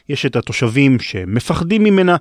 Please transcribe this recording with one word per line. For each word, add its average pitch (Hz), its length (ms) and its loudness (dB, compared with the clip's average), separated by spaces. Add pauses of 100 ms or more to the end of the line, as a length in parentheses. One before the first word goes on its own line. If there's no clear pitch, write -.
יש 143 160 -4
את 123 100 -2
התושבים 123 640 0
שמפחדים 165 840 -2
ממנה 190 380 4